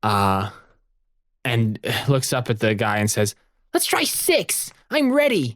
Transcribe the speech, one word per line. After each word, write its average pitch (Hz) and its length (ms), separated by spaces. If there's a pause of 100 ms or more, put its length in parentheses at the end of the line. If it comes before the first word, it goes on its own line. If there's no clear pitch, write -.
Uh, 101 460 (960)
and 117 340 (160)
<sighs> 104 120
looks 135 260
up 127 160
at 113 100
the 110 160
guy 104 220
and 104 120
says, 104 260 (380)
Let's 349 120
try - 180
six. - 680 (180)
I'm 262 240
ready. 240 420